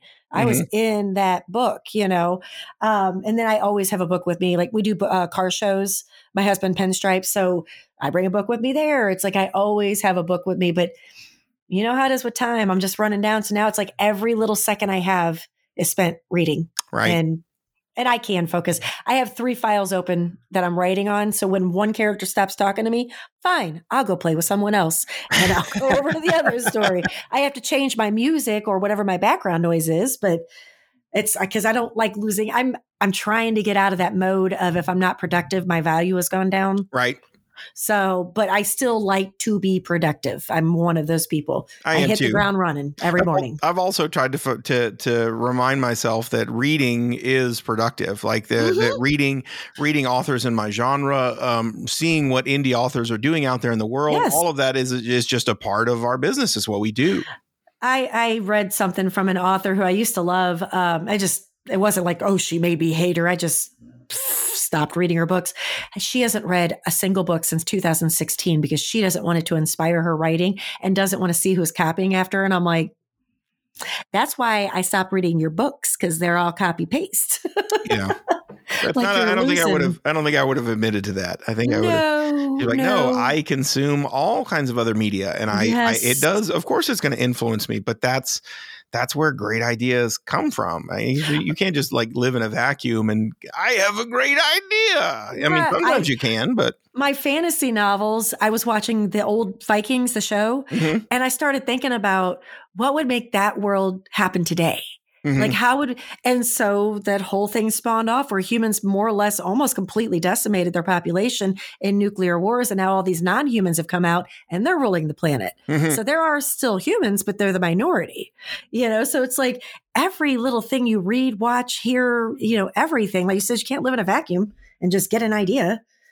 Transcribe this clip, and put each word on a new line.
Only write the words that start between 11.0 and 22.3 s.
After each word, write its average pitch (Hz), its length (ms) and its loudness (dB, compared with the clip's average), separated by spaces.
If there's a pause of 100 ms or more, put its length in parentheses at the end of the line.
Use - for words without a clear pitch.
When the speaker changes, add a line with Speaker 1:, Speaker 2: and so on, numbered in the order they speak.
Speaker 1:
you 185 140 0
know 240 140 0
how 269 100 2
it 262 60 2
is 254 100 0
with 240 120 -4
time. 233 360 0
I'm 185 80 2
just 185 200 -2
running 208 220 0
down. 214 220 2
So 208 120 -4
now 208 120 2
it's 214 120 0
like 202 200 -4
every 214 380 2
little 214 180 2
second 202 360 0
I 190 100 0
have 175 420 0 (340)
is 165 140 -2
spent - 280 0 (120)
reading. 165 380 0 (240)
Speaker 2:
Right. 107 160 2
Speaker 1:
And, 165 340 2 (540)
and 247 100 -2
I 240 120 2
can 185 280 -2
focus. 175 320 -2 (260)
I 240 100 0
have 254 200 0
three 240 220 -2
files 208 360 0
open 180 460 -2 (140)
that 185 100 2
I'm 175 160 0
writing 190 300 0
on. 208 240 0
So 196 160 0
when 185 240 2
one 208 200 2
character 208 320 0
stops 190 300 0